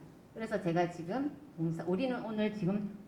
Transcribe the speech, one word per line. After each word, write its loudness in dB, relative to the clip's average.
그래서 -2
제가 4
지금 -2
동사-, 0
우리는 2
오늘 0
지금 0